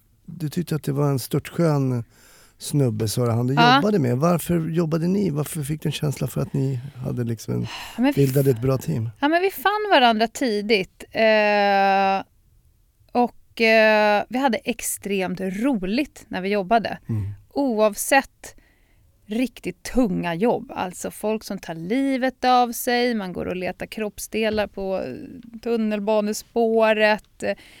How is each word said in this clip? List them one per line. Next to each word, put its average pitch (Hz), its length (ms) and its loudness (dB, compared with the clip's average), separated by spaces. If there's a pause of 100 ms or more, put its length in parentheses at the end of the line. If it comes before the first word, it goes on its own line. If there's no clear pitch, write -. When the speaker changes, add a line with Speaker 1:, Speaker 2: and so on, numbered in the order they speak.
(260)
Speaker 1:
du - 220 -8
tyckte 160 260 -4
att 147 100 -4
det 143 80 -2
var 143 180 0
en 139 80 0
störtskön 139 840 0 (540)
snubbe, 113 500 0
sa 123 180 0
du, 117 40 2
han 120 160 0
du 131 80 0
Speaker 2:
Ja. 240 220 6
Speaker 1:
jobbade 208 220 2
med. 123 200 2
Varför 165 520 0
jobbade 165 380 0
ni? 190 220 0
Varför 147 320 -4
fick 151 200 -6
du 165 60 -2
en 143 40 -2
känsla 143 340 -4
för 143 140 -4
att 135 120 -4
ni 135 260 -2 (180)
hade 123 280 -4
liksom 117 300 -6
en, 120 80 -2
Speaker 2:
Ja, - 400 -8
men 196 140 4
vi 139 100 6
Speaker 1:
bildade 139 240 2
ett 113 120 2
bra 131 160 0
team? 123 320 -4 (100)
Speaker 2:
Ja, 285 80 2
men 339 140 2
vi 392 80 0
fann 415 400 -2
varandra 233 380 4
tidigt. 208 840 -2
Eh, 202 1120 2 (880)
och, - 480 -2
eh, 214 680 6
vi 240 100 -4
hade 269 200 2
extremt 190 840 -4
roligt 202 880 -2
när 185 120 -6
vi 185 80 -4
jobbade. 208 500 0 (100)
Speaker 1:
Mm. 101 220 -4 (200)
Speaker 2:
Oavsett 240 1040 0 (720)
riktigt 220 560 -6
tunga 175 520 0
jobb. 208 400 -2
Alltså 185 360 -8
folk 214 340 -6
som 196 140 -8
tar 170 160 -12
livet 254 680 -2
av 247 280 4
sig, 240 420 0
man 185 180 -6
går - 140 -6
och 180 100 -4
letar 180 300 -8
kroppsdelar 214 800 -4
på, 190 320 -6
eh, - 160 -8 (480)
tunnelbanespåret, 214 1800 0
eh, 202 120 -2 (260)